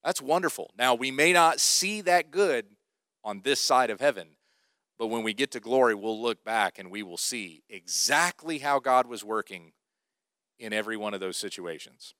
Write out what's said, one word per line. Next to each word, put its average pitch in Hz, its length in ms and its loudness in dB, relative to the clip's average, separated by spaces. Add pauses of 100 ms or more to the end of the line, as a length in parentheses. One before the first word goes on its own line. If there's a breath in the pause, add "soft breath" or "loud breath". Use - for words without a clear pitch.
That's 165 180 -2
wonderful. 156 560 -2
Now, 123 180 4
we 131 160 -4
may 151 220 4
not 160 260 6
see 208 420 0
that 175 300 2
good 156 340 2 (580)
on 104 180 -8
this 131 180 0
side 127 300 4
of 104 100 -6
heaven, 98 380 -2 (600)
but 113 100 -4
when 113 160 -2
we 107 100 -2
get 135 180 -2
to 127 80 -10
glory, 117 360 4
we'll 110 260 -6
look 117 220 -4
back 107 340 -2
and 92 140 -16
we 104 120 -10
will 87 140 -14
see 92 520 -8
exactly 143 920 -2
how 143 200 0
God 127 280 2
was 113 160 -10
working 101 500 -8 (840)
in 110 160 -8
every 107 240 -2
one 104 160 -4
of 98 60 -6
those 92 180 -6
situations. 85 840 -12